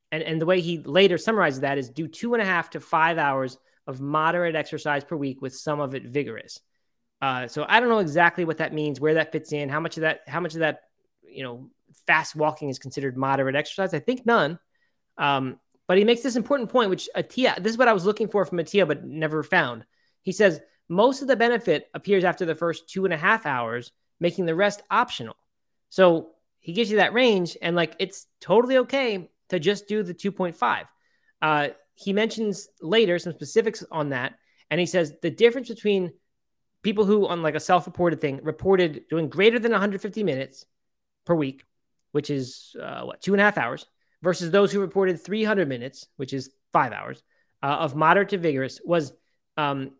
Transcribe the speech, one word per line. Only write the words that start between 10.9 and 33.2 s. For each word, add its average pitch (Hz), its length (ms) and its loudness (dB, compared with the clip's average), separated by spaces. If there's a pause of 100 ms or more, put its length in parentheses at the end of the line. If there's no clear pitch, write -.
you 135 220 -14
know, 127 260 -14 (380)
fast 160 260 2
walking 151 340 -2
is 131 120 -6
considered 135 360 -6
moderate 135 380 0
exercise. 180 400 -2
I 143 60 -4
think 254 260 -4
none. 175 320 2 (580)
Um, 135 440 0 (260)
but 185 120 2
he 208 60 2
makes 233 180 2
this 254 120 -2
important 247 340 0
point, 226 220 2
which - 260 -4
Attia, 196 460 -2
this 214 80 0
is 226 80 -2
what 247 80 6
I 226 60 8
was 180 120 0
looking 208 220 0
for 196 180 0
from 175 140 -4
Attia, 170 300 2
but 143 160 -4
never 151 400 -4
found. 123 420 0 (360)
He 185 100 -4
says, 180 280 4 (280)
"Most 247 340 2
of 254 60 -2
the 262 80 4
benefit 226 580 2
appears 185 300 2
after 180 200 0
the 160 120 -2
first 165 320 -4
two 190 160 -4
and 175 100 0
a - 20 0
half 196 300 2
hours, 120 460 -4 (260)
making 175 280 -2
the 160 80 0
rest 202 360 0
optional." 190 460 -2 (540)
So 170 420 4 (260)
he - 140 -14
gives 208 180 0
you 214 60 0
that 180 160 4
range, 208 500 2
and, 170 140 -2
like, 165 240 0
it's - 260 -8 (140)
totally 247 380 4
okay 247 520 -2 (200)
to 180 100 -2
just 196 260 -2
do 214 160 -2
the 175 100 -8
two 190 200 -4
point 175 240 -6
five. 131 300 -2 (540)
Uh, 151 280 2 (260)
he - 180 -6
mentions 220 560 -2 (120)
later 175 400 2